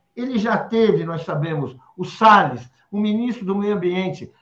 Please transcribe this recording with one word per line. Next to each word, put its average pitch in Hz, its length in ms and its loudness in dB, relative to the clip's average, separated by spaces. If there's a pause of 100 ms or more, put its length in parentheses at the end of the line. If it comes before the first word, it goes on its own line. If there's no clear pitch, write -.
(140)
Ele 247 240 -4
já 214 200 0
teve, 202 480 2
nós 165 160 -6
sabemos, 151 520 -4 (220)
o 180 80 -6
Salles, 185 680 4 (220)
o 202 80 -4
ministro 214 460 -2
do 196 100 0
Meio 202 180 0
Ambiente, 180 560 -4 (120)